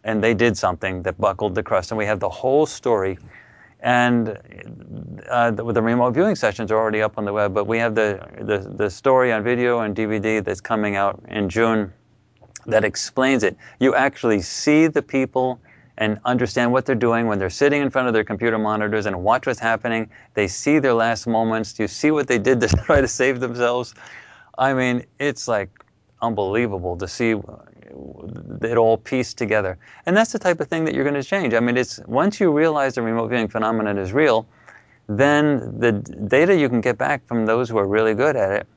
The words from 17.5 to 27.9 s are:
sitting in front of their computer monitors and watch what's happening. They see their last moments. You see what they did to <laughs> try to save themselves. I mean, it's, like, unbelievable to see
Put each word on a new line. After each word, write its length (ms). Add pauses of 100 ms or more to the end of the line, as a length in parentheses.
sitting 300
in 80
front 200
of 60
their 100
computer 340
monitors 480
and 160
watch 240
what's 140
happening. 500 (240)
They 140
see 320
their 140
last 340
moments. 500
You 80
see 240
what 160
they 140
did 220
to 60
<laughs> 160
try 160
to 80
save 300
themselves. 560 (640)
I 160
mean, 300 (160)
it's, 260
like, 240 (500)
unbelievable 760
to 100
see 300 (1200)